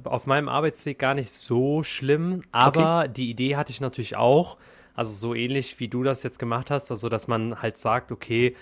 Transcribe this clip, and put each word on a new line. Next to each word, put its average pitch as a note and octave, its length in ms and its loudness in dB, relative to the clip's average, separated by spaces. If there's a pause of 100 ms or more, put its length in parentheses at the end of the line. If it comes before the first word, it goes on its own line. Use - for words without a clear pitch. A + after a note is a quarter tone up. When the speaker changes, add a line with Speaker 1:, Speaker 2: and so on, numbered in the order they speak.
Speaker 1:
auf - 220 -4
meinem C#3 220 2
Arbeitsweg D3+ 500 -2
gar C3+ 160 2
nicht C3+ 160 -4
so C#3 520 0
schlimm, D#3+ 600 0 (100)
aber D#3+ 520 6
Speaker 2:
Okay. - 40 -4
Speaker 1:
die A#2+ 220 -4
Idee B2+ 260 0
hatte C#3+ 160 -4
ich - 80 -10
natürlich B2 360 -6
auch, C3 420 4 (360)
also A2+ 180 -4
so A2+ 220 -4
ähnlich, B2 460 -2
wie A#2+ 80 -6
du B2 140 -2
das C3 200 0
jetzt - 160 -8
gemacht A#2+ 320 -4
hast, C#3+ 200 -2
also A#2 180 -4
dass A2 180 -4
man A2+ 360 -2
halt A2+ 160 -4
sagt, A#2+ 340 -2
okay, A#2+ 500 0